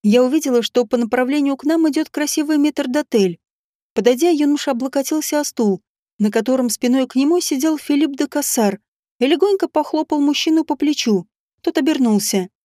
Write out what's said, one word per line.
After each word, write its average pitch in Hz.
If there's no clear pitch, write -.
Я 226
увидела, 254
что 240
по 240
направлению 254
к -
нам 320
идёт 302
красивый 302
метрдотель. 269
Подойдя, 247
юноша 294
облокотился 277
о 294
стул, 208
на 214
котором 247
спиной 247
к -
нему 294
сидел 311
Филипп 285
де 294
Кассар, 220
и 254
легонько 370
похлопал 302
мужчину 302
по 294
плечу. 240
Тот -
обернулся. 233